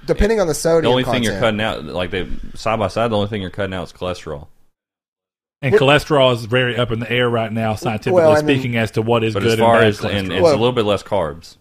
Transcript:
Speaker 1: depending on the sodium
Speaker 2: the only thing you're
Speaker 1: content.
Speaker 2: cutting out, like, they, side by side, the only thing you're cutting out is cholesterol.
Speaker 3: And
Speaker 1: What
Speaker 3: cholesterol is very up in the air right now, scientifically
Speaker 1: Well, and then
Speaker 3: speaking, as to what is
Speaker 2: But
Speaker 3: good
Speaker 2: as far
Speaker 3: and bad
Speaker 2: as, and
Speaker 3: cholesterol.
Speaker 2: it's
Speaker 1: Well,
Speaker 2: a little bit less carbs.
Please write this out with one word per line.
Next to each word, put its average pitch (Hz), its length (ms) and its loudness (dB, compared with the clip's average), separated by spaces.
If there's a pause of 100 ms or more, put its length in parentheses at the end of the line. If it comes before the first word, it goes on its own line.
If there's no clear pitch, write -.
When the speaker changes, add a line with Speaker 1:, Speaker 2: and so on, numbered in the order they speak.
Speaker 1:
depending 208 340 0
on 185 80 0
the 151 60 -2
sodium 165 300 2
Speaker 2:
the 117 60 2
only 127 140 2
thing 123 200 0
you're 107 160 0
Speaker 1:
content. 110 200 0
Speaker 2:
cutting 78 300 -4
out, 64 40 -10
like, 90 180 -4
they, 92 160 -4 (280)
side 110 240 -4
by 101 80 0
side, 113 240 -2
the 107 60 0
only 101 100 0
thing 104 140 -6
you're 90 100 -8
cutting 98 220 -6
out 90 140 -8
is - 60 -20
cholesterol. 85 540 -10 (1120)
Speaker 3:
And 135 120 2
Speaker 1:
What 214 80 6
Speaker 3:
cholesterol 135 520 4
is 117 120 -6
very 123 320 0
up 120 120 -2
in 113 120 -4
the 117 100 -8
air 123 180 2
right 113 220 -2
now, 110 240 -2
scientifically 110 380 -4
Speaker 1:
Well, 160 200 6
and 151 140 2
then 143 80 4
Speaker 3:
speaking, 123 220 -2
as 113 140 0
to 113 100 -2
what 113 240 0
is 113 80 -2
Speaker 2:
But 101 100 -2
Speaker 3:
good 117 100 2
Speaker 2:
as 113 60 0
far 117 160 4
Speaker 3:
and 113 60 4
bad 113 80 6
Speaker 2:
as, 104 100 -2
and 101 300 -4
Speaker 3:
cholesterol. - 60 -6
Speaker 2:
it's 95 80 0
Speaker 1:
Well, 165 100 6
Speaker 2:
a - 20 4
little 117 160 2
bit 120 140 0
less 101 180 0
carbs. 82 580 -6